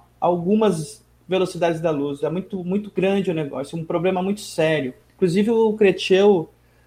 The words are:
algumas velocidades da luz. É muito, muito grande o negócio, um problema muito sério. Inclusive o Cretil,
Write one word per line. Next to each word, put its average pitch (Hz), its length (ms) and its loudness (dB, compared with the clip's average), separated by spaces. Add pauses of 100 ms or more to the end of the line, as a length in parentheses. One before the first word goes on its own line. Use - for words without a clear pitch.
(220)
algumas 175 840 0 (240)
velocidades 170 540 -2
da 165 100 0
luz. 143 320 -4
É 156 60 0
muito, 185 340 -6
muito 202 280 -4
grande 190 400 0
o - 20 0
negócio, 143 440 -6
um 165 60 -6
problema 175 380 -2
muito 202 200 -4
sério. 156 520 -2 (220)
Inclusive 190 340 2
o 226 240 2
Cretil, 196 760 4 (400)